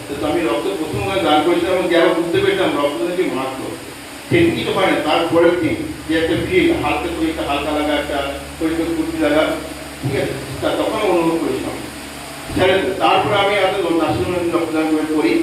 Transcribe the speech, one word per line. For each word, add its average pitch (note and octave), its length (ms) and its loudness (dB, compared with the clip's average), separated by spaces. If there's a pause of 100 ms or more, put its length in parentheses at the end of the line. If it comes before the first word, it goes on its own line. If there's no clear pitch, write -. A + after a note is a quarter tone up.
তো, C#3+ 160 -10
তো D#3 60 -4
আমি - 160 2
রক্ত - 240 0 (140)
প্রথম - 240 -4
ওখানে F#3+ 200 0
দান D#3 200 6
করেছিলাম E3+ 320 2
এবং - 120 0
গিয়ে E3+ 140 4 (160)
বুঝতে E3+ 240 0
পেরেছিলাম F#3 360 2
রক্তদান D#3 400 -2
কি F3+ 60 2
মারাত্মক। C3 500 -4 (520)
সেদিন E4+ 300 4
কিছু - 200 -2
হয় F#3+ 160 4
না, - 140 2
তারপরের E3+ 540 4
দিন D3+ 160 0 (280)
যে D#3 160 -2
একটা E3 240 2
ফিল, E3+ 240 4 (140)
হালকা D3+ 320 -2
শরীরটা D#3+ 340 -2
হালকা C#3+ 240 -2
লাগা, D3+ 220 0
একটা C#3+ 260 -2 (340)
শরীরটা E3 300 -2 (120)
ফুর্তি D#3 300 -2
লাগা, D3 180 4 (540)
ঠিক - 240 -2
আছে, C#3 140 -4 (260)
তা - 60 0 (120)
তখন - 200 -2 (100)
অনুভব E3 320 2
করেছিলাম। C3 340 -4 (720)
ঠিক - 160 0
আছে, F#3+ 260 2 (100)
তারপরে G3+ 360 2
আমি G3+ 200 2
এত F#3+ 200 2 (160)
নার্সিংহোমে E3+ 480 0 (140)
রক্তদান D#3+ 380 0
করে D3+ 220 2
করি। D3+ 300 2